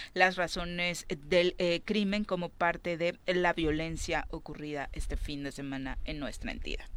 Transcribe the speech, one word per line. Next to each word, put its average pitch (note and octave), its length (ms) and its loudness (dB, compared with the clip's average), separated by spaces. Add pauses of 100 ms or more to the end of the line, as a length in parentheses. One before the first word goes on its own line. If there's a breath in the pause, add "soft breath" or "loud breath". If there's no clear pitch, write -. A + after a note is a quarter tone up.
(140 loud breath)
las F#3 220 6
razones F3 680 -2 (220)
del, F3+ 300 6
eh, E3+ 280 2
crimen G#3 380 2
como F3+ 260 -2
parte E3+ 480 0
de F3 200 0 (100)
la F3+ 260 4
violencia D#3+ 760 0
ocurrida D3 640 -6
este D3 240 -2
fin C#3+ 260 -4
de C#3 80 -4
semana C3+ 540 -6
en D#3 140 -4
nuestra A#2+ 320 -6
entidad. - 340 -6 (120)